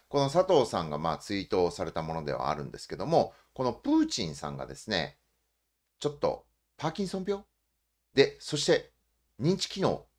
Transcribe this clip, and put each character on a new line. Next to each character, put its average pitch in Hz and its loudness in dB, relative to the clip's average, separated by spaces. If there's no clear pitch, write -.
こ 143 -2
の 139 2
佐 185 4
藤 143 6
さ 104 -2
ん 80 -4
が、 73 -4
ま 80 0
あ、 80 -2
ツ - -6
イ 95 -2
ー 90 -10
ト 90 4
を 85 2
さ 87 -6
れ 80 -4
た 82 -4
も 80 -6
の 78 -6
で 71 -2
は 65 -2
あ 76 0
る 73 -6
ん 69 -10
で - -14
す - -16
け - -10
ど 87 -6
も、 151 2
こ 131 -4
の 123 0
プ 277 -4
ー 311 4
チ 113 -4
ン 78 -6
さ 73 -8
ん 71 -8
が 65 -8
で 64 -12
す - -12
ね、 90 -2
ち - 0
ょ - -2
っ 143 -8
と - -2
パ 151 -4
ー 165 -2
キ 202 -4
ン 185 -4
ソ 190 -6
ン 185 -8
病 202 -4
で、 139 6
そ - -4
し - -2
て - 2
認 170 2
知 - -2
機 190 -8
能 113 0